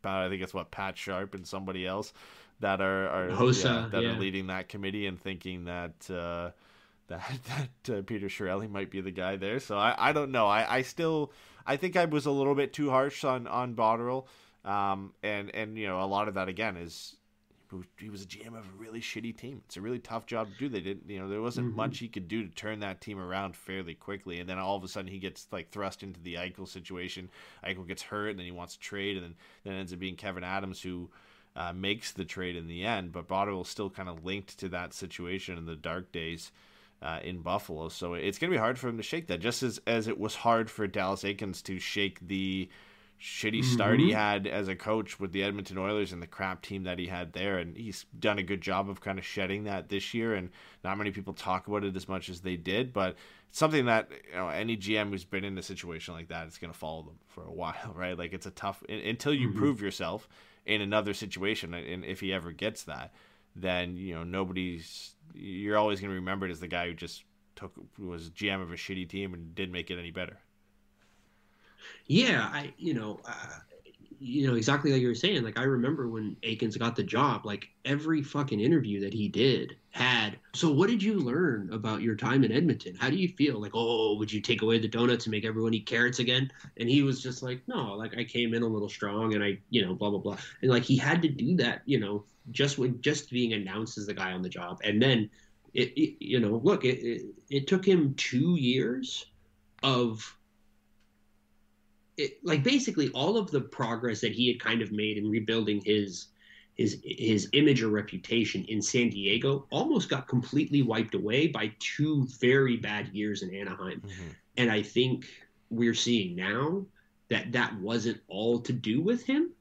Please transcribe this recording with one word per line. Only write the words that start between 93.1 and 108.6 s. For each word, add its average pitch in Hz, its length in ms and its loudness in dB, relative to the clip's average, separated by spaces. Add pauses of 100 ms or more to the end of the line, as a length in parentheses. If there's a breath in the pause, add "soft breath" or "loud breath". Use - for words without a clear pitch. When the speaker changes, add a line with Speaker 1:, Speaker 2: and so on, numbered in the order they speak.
Speaker 2:
being 123 220 2
announced 104 460 -4
as 104 80 -6
the 101 80 -4
guy 92 180 -4
on 92 100 -4
the 92 60 -4
job. 87 340 -8
And 107 180 4
then, 120 300 6 (440 soft breath)
it, 123 220 2
it, - 280 2
you 120 160 2
know, 110 240 4
look, 185 200 6
it, 123 140 4
it, 117 280 -4 (240)
it 139 160 0
took 190 180 4
him 165 300 8
two 160 420 4
years 190 720 2 (560)
of 120 500 2 (1900)
it, 143 240 -2
like, 156 200 4
basically 226 480 4
all 170 260 2
of 202 140 0
the 143 100 2
progress 117 600 -2
that 113 100 2
he 123 160 2
had 120 100 2
kind 113 220 2
of 98 100 -2
made 104 280 0
in 104 100 0
rebuilding 107 560 2
his, 101 440 2 (460 soft breath)
his, - 300 2
his - 480 2
image 139 300 8
or 110 80 2
reputation 104 800 0